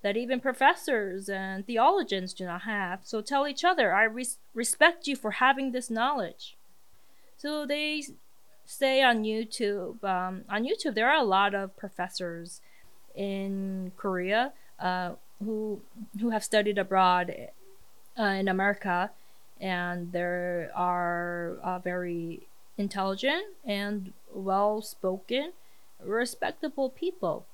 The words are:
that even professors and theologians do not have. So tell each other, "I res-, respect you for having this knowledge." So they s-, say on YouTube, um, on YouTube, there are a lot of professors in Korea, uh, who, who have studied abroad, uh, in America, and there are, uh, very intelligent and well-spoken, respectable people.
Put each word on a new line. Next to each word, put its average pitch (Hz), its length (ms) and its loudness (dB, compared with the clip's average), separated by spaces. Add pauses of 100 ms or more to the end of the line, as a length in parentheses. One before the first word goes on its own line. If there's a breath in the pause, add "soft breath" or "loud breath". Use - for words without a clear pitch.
that 202 120 2
even 247 240 0
professors 247 880 2
and 190 380 -4
theologians 233 680 4
do 185 120 -8
not 175 160 -6
have. 196 420 -2
So 220 180 -4
tell 277 260 0
each 285 180 -4
other, 285 280 4
"I 208 100 6
res-, 233 340 0 (160)
respect 302 540 4
you 277 80 0
for 214 160 -4
having 262 400 4
this 247 180 -6
knowledge." 233 680 -2 (840 soft breath)
So 302 280 -4
they 302 340 -2
s-, 277 120 -10 (540)
say 269 360 4
on 233 220 6
YouTube, 220 800 -2
um, 185 440 -2
on 214 160 0
YouTube, 311 300 0
there 220 160 4
are 311 80 6
a 285 60 4
lot 196 320 4
of 196 200 -4
professors 175 840 -8 (540 soft breath)
in 196 840 -4
Korea, 196 560 0 (260 soft breath)
uh, 180 360 -2 (280)
who, 214 380 -4 (380)
who 233 100 0
have 220 140 0
studied 208 340 4
abroad, 185 720 4 (720)
uh, 220 40 2
in 196 240 2
America, 190 640 2 (480 soft breath)
and 180 520 -2
there 175 640 -2
are, 175 880 0
uh, 185 160 -2
very 175 680 -4 (300)
intelligent 202 680 0 (180)
and 202 500 -4 (200)
well-spoken, 208 1200 0 (460 soft breath)
respectable 254 920 -2
people. 262 640 -4